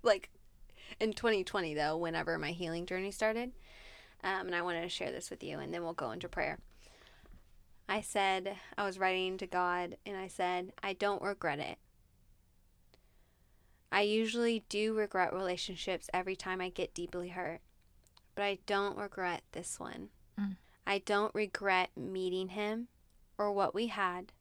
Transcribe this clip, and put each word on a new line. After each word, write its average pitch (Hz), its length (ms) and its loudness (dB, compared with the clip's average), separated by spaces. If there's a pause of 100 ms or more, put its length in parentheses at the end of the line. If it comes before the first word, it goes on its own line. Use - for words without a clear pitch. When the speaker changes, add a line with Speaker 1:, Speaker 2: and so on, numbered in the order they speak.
Speaker 1:
Like, 202 260 4 (680)
in 220 120 2
twenty 214 320 2
twenty, 170 300 -2
though, 151 220 2
whenever 165 400 0
my 151 140 -2
healing 170 360 -4
journey 190 260 -4
started, 226 400 0 (720)
um, 190 240 0
and 180 60 -2
I 175 80 2
wanted 170 200 0
to 175 60 -4
share - 240 -4
this - 180 -8
with - 140 -10
you, 147 160 -6
and 143 120 -6
then 170 120 -4
we'll 165 80 -4
go 143 180 -4
into - 180 -8
prayer. 175 300 -2 (1300)
I 202 120 2
said, 196 560 2 (200)
I 208 80 0
was 190 140 -2
writing 185 400 2
to 190 80 -6
God, 180 580 2
and 202 120 -6
I 190 100 -6
said, 180 460 0 (100)
"I 196 120 -2
don't 202 280 2
regret 170 380 -2
it. - 180 -6 (2000)
I 202 120 8
usually 226 680 4
do 214 260 2
regret 202 400 2
relationships 180 800 -4
every 185 220 0
time 185 240 -2
I 180 100 -2
get 180 240 -2
deeply 175 340 -4
hurt, 175 320 -6 (720)
but 202 100 0
I 196 220 0
don't 202 320 2
regret 185 440 -2 (100)
this - 260 -8
one. - 300 -8 (320)
Speaker 2:
Mm. 196 160 -2 (300)
Speaker 1:
I 202 120 4
don't 208 360 2
regret 190 640 4
meeting 185 520 -2
him 208 400 -2 (480)
or 208 160 2
what 196 220 2
we 226 140 2
had. 185 520 -2